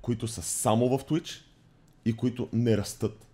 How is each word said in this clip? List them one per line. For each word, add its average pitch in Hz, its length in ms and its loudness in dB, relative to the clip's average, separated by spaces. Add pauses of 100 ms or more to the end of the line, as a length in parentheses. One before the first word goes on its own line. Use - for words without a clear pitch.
които 117 260 -2
са 101 140 -8
само 123 560 2
в 135 80 -8
Twitch - 360 -4 (640)
и 113 100 2
които 123 380 -2
не 113 240 4
растат, - 560 -4